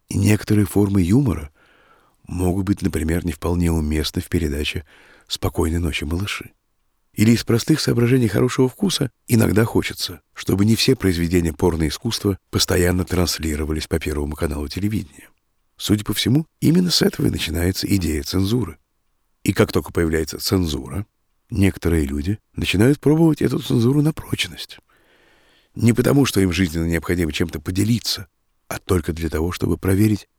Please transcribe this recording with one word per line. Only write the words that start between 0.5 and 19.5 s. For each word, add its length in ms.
формы 360
юмора 500
могут 360
быть, 160
например, 440
не 60
вполне 400
уместны 500
в 80
передаче 560
«Спокойной 520
ночи, 240
малыши». 480
Или 180
из 120
простых 380
соображений 460
хорошего 420
вкуса 420
иногда 380
хочется, 560
чтобы 300
не 120
все 200
произведения 580
порноискусства 840
постоянно 540
транслировались 840
по 120
Первому 360
каналу 320
телевидения. 600
Судя 280
по 100
всему, 320
именно 300
с 100
этого 260
и 40
начинается 560
идея 360
цензуры. 540
И 100